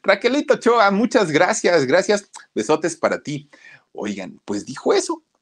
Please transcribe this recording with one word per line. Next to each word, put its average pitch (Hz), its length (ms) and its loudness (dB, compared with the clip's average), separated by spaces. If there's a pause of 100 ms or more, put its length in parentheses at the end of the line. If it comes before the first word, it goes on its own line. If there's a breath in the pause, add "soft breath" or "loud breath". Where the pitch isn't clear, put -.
Raquelito 247 520 2
Ochoa, 226 360 2
muchas 208 400 0
gracias, 175 540 2
gracias, 190 440 0 (240 loud breath)
besotes 156 440 -2
para 98 260 -2
ti. 147 260 -10 (440 loud breath)
Oigan, 95 500 -10
pues 101 220 -6
dijo - 280 -2
eso. 359 300 -2 (180)